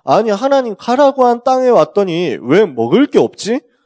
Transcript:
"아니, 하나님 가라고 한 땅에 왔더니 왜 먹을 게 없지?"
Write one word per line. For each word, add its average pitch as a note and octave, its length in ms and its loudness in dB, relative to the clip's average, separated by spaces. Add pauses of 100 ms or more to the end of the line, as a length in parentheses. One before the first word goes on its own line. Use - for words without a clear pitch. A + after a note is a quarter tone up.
"아니, G#3 260 0
하나님 B3 460 -2
가라고 C4+ 500 0
한 A#3+ 180 0
땅에 B3+ 240 0
왔더니 F3 760 0
왜 E3 240 2
먹을 B2 400 0
게 - 120 -2
없지?" G3+ 420 -2 (260)